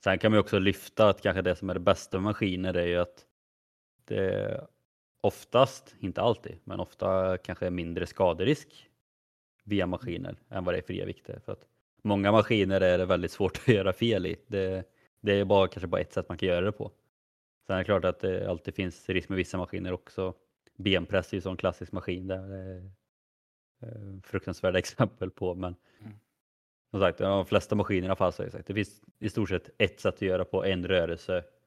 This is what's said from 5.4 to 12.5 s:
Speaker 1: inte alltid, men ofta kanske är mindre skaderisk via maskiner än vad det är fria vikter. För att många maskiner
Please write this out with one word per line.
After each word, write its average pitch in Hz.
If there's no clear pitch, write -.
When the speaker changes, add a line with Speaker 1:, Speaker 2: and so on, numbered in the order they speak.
Speaker 1:
inte 95
alltid, 87
men 95
ofta 92
kanske -
är 90
mindre 87
skaderisk 92
via 101
maskiner 90
än 92
vad 90
det 90
är 90
fria 92
vikter. -
För -
att -
många 101
maskiner 101